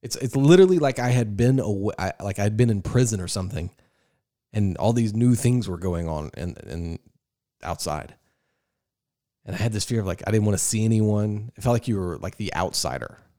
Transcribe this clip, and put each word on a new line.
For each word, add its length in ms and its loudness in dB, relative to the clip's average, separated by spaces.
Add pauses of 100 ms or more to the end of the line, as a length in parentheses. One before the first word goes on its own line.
It's, 140 -8
it's 200 -4
literally 420 8
like 200 0
I 100 -2
had 280 2
been 240 4
awa-, 380 -2
I, 140 -2 (100)
like 160 -4
I'd 180 0
been 140 4
in 120 0
prison 380 0
or 80 -8
something, 420 -6 (800)
and 240 0
all 160 0
these 220 0
new 200 4
things 340 0
were 100 -6
going 300 -2
on 260 -6
and, 240 -8
and 400 -8 (640)
outside. 520 -8 (1300)
And 100 -10
I 40 -8
had 140 -2
this 120 -4
fear 160 -2
of, 60 -4
like, 200 -4
I 40 -4
didn't 160 2
wanna 120 2
see 260 -2
anyone. 720 0
It 60 -16
felt 120 2
like 140 -2
you 100 -2
were, 200 -6
like, 180 -10
the 180 -8
outsider. 640 -4 (200)